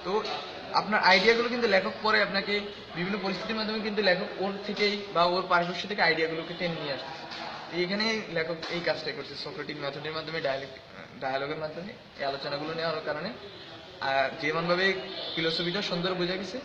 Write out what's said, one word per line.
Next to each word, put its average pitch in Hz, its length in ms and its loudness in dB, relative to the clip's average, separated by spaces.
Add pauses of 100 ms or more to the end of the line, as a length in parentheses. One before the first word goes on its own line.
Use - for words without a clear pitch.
তো 196 200 0 (500)
আপনার 185 300 4
আইডিয়াগুলো 226 460 8
কিন্তু 233 180 2
লেখক 196 240 4 (100)
পরে 214 200 6
আপনাকে 196 380 2 (360)
বিভিন্ন 190 260 0
পরিস্থিতির 196 340 -2
মাধ্যমে 220 240 -2
কিন্তু 208 220 0
লেখক 185 400 4
ওর 196 120 0 (120)
থেকেই 202 380 0 (100)
বা 165 100 6
ওর 180 260 4
পারিপার্শ্বিক 180 400 2
থেকে 208 120 0
আইডিয়াগুলোকে 160 580 2
টেনে 170 220 0
নিয়ে 147 120 -2
আসতেছে। - 300 -8 (480)
তো 165 60 -4
এখানে 208 440 0 (120)
লেখক 165 240 0 (120)
এই 175 100 -2
কাজটাই 151 340 0
করছে, 143 300 -8
সক্রেটিক 143 340 -6
মেথডের 143 340 -6
মাধ্যমে, 160 300 -4
ডায়ালগ, 139 300 -2 (480)
ডায়ালগের 139 380 -2
মাধ্যমে 156 340 -8 (280)
এই 139 60 -2
আলোচনাগুলো 143 480 -4
নেওয়ার 160 320 -2
কারণে। 156 240 -4 (720)
আর 135 280 2 (120)
যেমনভাবে 170 520 4 (420)
ফিলোসফিটা 170 460 0
সুন্দর 180 320 0
বোঝা 180 220 0
গেছে 196 300 -6